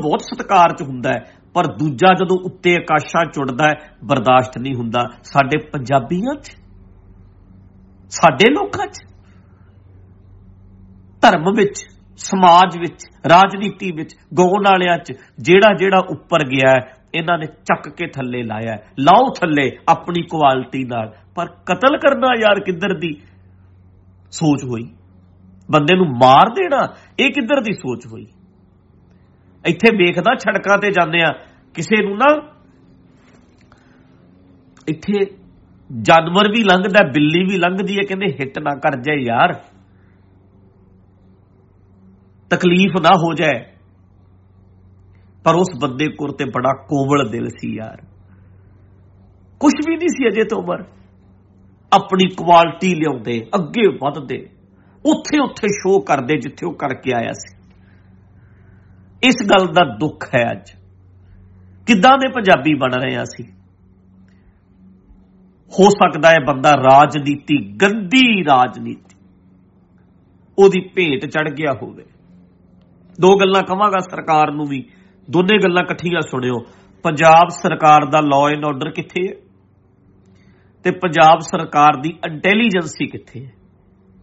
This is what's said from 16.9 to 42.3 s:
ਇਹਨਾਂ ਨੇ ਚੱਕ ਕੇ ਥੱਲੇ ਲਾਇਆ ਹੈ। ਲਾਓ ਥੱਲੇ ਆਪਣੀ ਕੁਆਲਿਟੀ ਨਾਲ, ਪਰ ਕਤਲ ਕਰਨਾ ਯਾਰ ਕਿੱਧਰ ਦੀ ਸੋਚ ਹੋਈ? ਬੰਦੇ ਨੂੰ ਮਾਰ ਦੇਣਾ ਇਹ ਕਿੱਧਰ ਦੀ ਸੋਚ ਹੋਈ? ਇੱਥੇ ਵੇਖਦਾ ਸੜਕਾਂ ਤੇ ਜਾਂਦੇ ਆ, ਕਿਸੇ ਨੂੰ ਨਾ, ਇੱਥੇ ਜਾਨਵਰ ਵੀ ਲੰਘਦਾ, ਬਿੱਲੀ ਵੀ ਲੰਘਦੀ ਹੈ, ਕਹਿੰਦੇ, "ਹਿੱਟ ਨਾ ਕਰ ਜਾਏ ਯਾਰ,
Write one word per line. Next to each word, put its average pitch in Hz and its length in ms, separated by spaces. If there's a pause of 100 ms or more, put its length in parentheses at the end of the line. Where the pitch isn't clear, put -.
ਇਹਨਾਂ 165 220
ਨੇ 156 80
ਚੱਕ - 440
ਕੇ 160 180
ਥੱਲੇ 123 360
ਲਾਇਆ 110 280
ਹੈ। - 280
ਲਾਓ 196 340
ਥੱਲੇ 143 380 (180)
ਆਪਣੀ 170 340
ਕੁਆਲਿਟੀ 135 600
ਨਾਲ, 117 320 (200)
ਪਰ 170 100
ਕਤਲ 247 520
ਕਰਨਾ 262 300 (140)
ਯਾਰ 208 180
ਕਿੱਧਰ 185 400
ਦੀ 156 220 (1080)
ਸੋਚ 147 320
ਹੋਈ? 120 320 (760)
ਬੰਦੇ 151 240
ਨੂੰ 185 100
ਮਾਰ 135 440
ਦੇਣਾ 285 380 (320)
ਇਹ 262 140
ਕਿੱਧਰ 277 280
ਦੀ 214 120
ਸੋਚ 123 340
ਹੋਈ? 110 200 (1400)
ਇੱਥੇ 214 320
ਵੇਖਦਾ 180 380
ਸੜਕਾਂ 202 420
ਤੇ 202 140
ਜਾਂਦੇ 170 300
ਆ, 156 120 (400)
ਕਿਸੇ 208 340
ਨੂੰ 202 100
ਨਾ, 294 380 (2250)
ਇੱਥੇ 196 500 (640)
ਜਾਨਵਰ 170 500
ਵੀ 226 120
ਲੰਘਦਾ, 190 440
ਬਿੱਲੀ 151 360
ਵੀ 190 140
ਲੰਘਦੀ 180 380
ਹੈ, 196 120
ਕਹਿੰਦੇ, 190 180 (140)
"ਹਿੱਟ 135 200
ਨਾ 151 160
ਕਰ 139 260
ਜਾਏ 147 160
ਯਾਰ, 135 360 (3000)